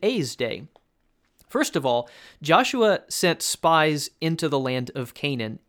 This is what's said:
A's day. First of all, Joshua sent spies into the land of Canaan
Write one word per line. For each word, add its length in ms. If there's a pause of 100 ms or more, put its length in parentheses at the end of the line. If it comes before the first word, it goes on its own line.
A's 320
day. 320 (840)
First 260
of 100
all, 240 (320)
Joshua 680
sent 320
spies 680 (120)
into 260
the 120
land 360
of 180
Canaan 560